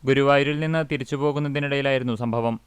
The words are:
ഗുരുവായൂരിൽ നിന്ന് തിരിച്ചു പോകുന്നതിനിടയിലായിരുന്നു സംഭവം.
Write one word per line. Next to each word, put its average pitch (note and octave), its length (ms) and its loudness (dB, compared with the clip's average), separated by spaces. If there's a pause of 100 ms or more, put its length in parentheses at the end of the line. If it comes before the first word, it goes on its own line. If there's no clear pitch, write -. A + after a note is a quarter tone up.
ഗുരുവായൂരിൽ C#3 600 2
നിന്ന് D#3+ 260 0
തിരിച്ചു C#3+ 320 -4
പോകുന്നതിനിടയിലായിരുന്നു C#3 1000 0
സംഭവം. A#2 320 -2 (120)